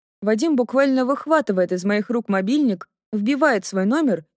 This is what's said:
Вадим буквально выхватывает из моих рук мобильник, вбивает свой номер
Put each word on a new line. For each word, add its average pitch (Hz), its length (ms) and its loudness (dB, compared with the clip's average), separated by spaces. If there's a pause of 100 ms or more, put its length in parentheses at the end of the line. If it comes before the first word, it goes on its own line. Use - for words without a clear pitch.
(220)
Вадим 220 340 0
буквально 262 480 2
выхватывает 240 680 0
из 180 120 -2
моих 202 260 0
рук 233 180 -2
мобильник, 202 600 0 (240)
вбивает 240 520 0
свой 190 200 -2
номер 226 400 0 (120)